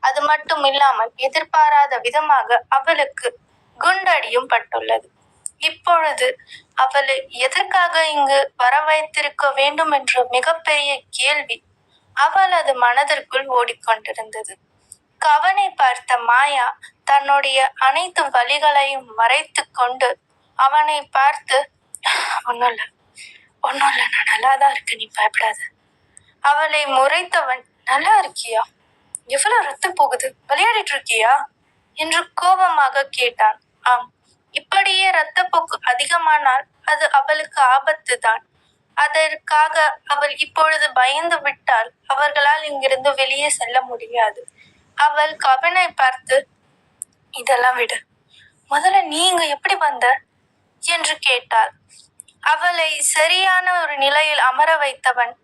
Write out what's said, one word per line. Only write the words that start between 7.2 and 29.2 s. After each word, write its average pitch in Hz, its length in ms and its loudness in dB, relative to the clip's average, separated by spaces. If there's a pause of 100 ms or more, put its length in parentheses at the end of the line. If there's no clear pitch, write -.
எதற்காக 339 800 0
இங்கு 277 480 2
வர 254 240 2
வைத்திருக்க 302 680 0
வேண்டும் 294 420 0
என்ற 262 380 0
மிகப்பெரிய 285 800 -2
கேள்வி 269 480 -4 (560)
அவளது 320 600 2
மனதிற்குள் 269 720 -2
ஓடிக்கொண்டிருந்தது. 220 1080 -4 (640)
கவனை 359 520 2
பார்த்த 254 480 0
மாயா 262 600 0 (260)
தன்னுடைய 277 680 2
அனைத்து 330 500 0
வலிகளையும் 277 840 0 (100)
மறைத்து 269 560 0
கொண்டு 254 380 -2 (480)
அவனை 294 440 2
பார்த்து, 277 680 0 (720)
"ஒண்ணும் 240 240 -2
இல்ல, 226 140 -6 (800)
ஒண்ணும் 277 280 0
இல்ல, - 160 0
நான் - 260 -2
நல்லாதான் 269 400 2
இருக்கேன், 233 280 -8
நீ 220 160 -12
பயப்படாத." 214 440 -2 (840)
அவளை 302 460 0
முறைத்தவன், 269 760 0 (220)
"நல்லா 302 360 2
இருக்கியா? 226 420 -4 (640)